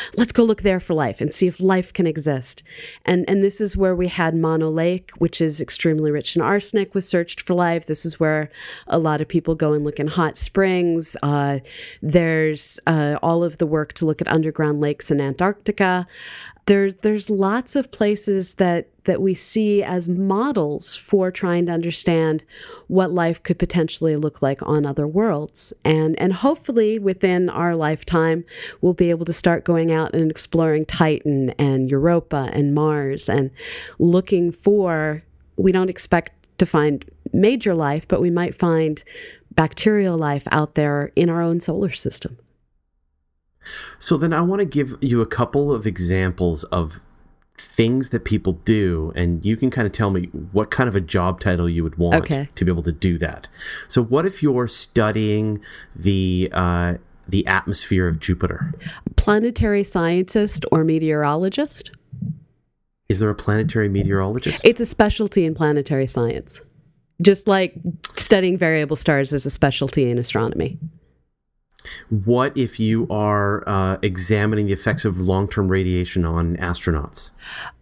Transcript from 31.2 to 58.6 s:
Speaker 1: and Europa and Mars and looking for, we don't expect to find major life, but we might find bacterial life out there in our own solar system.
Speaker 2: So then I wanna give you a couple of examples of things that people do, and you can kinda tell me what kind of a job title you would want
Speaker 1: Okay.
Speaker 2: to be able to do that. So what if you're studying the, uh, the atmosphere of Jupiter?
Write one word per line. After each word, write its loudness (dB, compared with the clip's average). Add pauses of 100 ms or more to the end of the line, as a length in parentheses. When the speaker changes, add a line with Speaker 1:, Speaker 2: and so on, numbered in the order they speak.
Speaker 1:
and 0
Europa 0
and 0
Mars -2
and 0 (480)
looking 2
for, 0 (340)
we 4
don't 4
expect -2 (260)
to 4
find 2 (300)
major 2
life, -2
but 2
we 2
might 0
find 0 (500)
bacterial 0
life -2
out 0
there 0
in 4
our 0
own 0
solar -2
system. -8 (1600)
Speaker 2:
So 2
then 0
I 2
wanna 2
give -2
you 2
a 2
couple 0
of -2
examples 0
of -4 (600)
things -2
that -4
people -2 (120)
do, 0
and 0
you 0
can -2
kinda -2
tell 0
me -2 (260)
what 0
kind 2
of -2
a 2
job 0
title 0
you 0
would -4
want 4
Speaker 1:
Okay. -2
Speaker 2:
to -2
be 4
able -2
to 0
do 0
that. -6 (400)
So 2
what 2
if -4
you're 2
studying 0 (360)
the, 2
uh, 0 (340)
the 0
atmosphere 0
of -2
Jupiter? -2 (440)